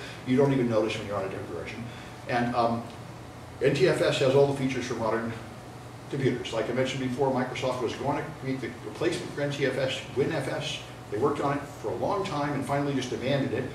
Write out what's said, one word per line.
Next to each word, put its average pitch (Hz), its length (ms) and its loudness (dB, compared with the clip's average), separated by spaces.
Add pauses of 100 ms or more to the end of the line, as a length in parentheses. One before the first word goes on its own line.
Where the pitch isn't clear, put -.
(280)
you 127 80 6
don't 139 160 8
even 120 180 4
notice 110 260 4
when 104 120 -6
you're 104 80 -2
on 95 80 -2
a 95 40 -2
different 95 220 -6
version. 113 340 -8 (440)
And, 123 260 2
um, 117 300 2 (760)
N 139 140 6
T 175 140 6
F 151 120 4
S 147 200 2
has 135 160 6
all 143 100 10
the 139 100 2
features 127 300 0
for 123 80 -2
modern 113 380 0 (760)
computers. 123 420 0
Like 113 180 0
I - 20 0
mentioned 131 300 0
before, 127 300 2
Microsoft 127 500 0
was 107 120 0
going 139 240 0
to 147 60 -4 (160)
create 131 200 -2
the - 100 -4 (140)
replacement - 480 -2
for 143 80 -6
N 143 100 0
T 139 160 0
F 127 100 2
S, 131 240 0 (140)
Win 143 160 2
F 151 160 0
S. - 320 -4 (320)
They 104 80 -2
worked 143 220 2
on 143 180 2
it - 40 -8 (200)
for - 60 -2
a - 80 -2
long 156 280 0
time 147 280 -2
and 127 120 -2
finally 139 300 0
just 127 180 -2
abandoned 127 420 0
it. 127 100 0 (100)